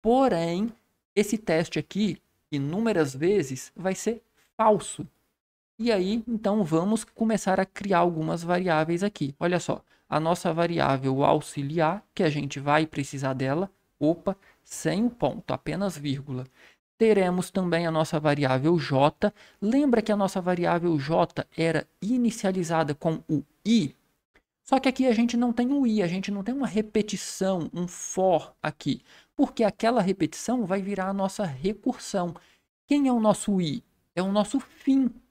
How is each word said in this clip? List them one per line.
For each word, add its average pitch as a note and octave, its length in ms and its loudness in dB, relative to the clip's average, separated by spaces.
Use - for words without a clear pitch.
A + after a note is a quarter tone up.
Porém, G#3 680 0
esse G#3+ 220 0
teste E3 420 0
aqui, F#3+ 420 -4
inúmeras D3+ 640 0
vezes, D3 600 -2
vai F#3 200 -4
ser A3+ 260 -4
falso. G#3+ 500 0
E A3+ 120 0
aí, G#3 360 0
então, G#3+ 360 0
vamos F3 400 2
começar G#3 560 0
a F#3+ 60 2
criar G3 340 0
algumas E3+ 440 0
variáveis E3+ 600 0
aqui. D3+ 360 -4
Olha F3 200 0
só, - 240 -6
a D3+ 120 -2
nossa D#3+ 340 0
variável C3+ 720 0
auxiliar, D3+ 880 0
que - 80 -4
a E3+ 80 4
gente C#3+ 300 -4
vai D3 260 2
precisar C#3 480 -6
dela, C#3 360 -2
opa, E3+ 380 0
sem E3 420 -2
o A#3+ 40 2
ponto, - 420 -4
apenas E3 460 -4
vírgula. C#3 480 -6
Teremos F#3 540 2
também E3+ 340 0
a E3 60 0
nossa D#3 280 0
variável D3 600 4
j. C#3+ 540 2
Lembra A#3+ 400 4
que G#3+ 120 0
a - 20 2
nossa G3 240 0
variável F3 580 2
j D#3 480 0
era D#3+ 280 0
inicializada F#3 960 0
com D#3+ 320 -2
o D3+ 160 0
i? G3+ 280 2
Só C4+ 160 0
que C4 80 0
aqui C4 180 0
a B3 80 4
gente A#3 220 0
não A#3+ 160 0
tem A#3+ 160 0
um C#4 180 2
i, G#3+ 160 2
a F3 60 2
gente F#3+ 240 -4
não G3+ 100 -4
tem A#3 140 -6
uma C#4 120 -4
repetição, F#3+ 1080 -2
um F3 140 -6
for - 760 0
aqui. - 380 -4
Porque C4+ 280 0
aquela A3 380 0
repetição G3 640 -2
vai F#3+ 160 -2
virar F#3+ 280 -4
a G3 40 -4
nossa G3 300 -4
recursão. F3 880 -4
Quem C#4+ 220 2
é - 20 2
o A#3+ 80 2
nosso G#3 400 2
i? D3+ 240 -2
É F3 80 0
o F#3+ 80 -2
nosso G#3 280 0
fim. C4+ 520 0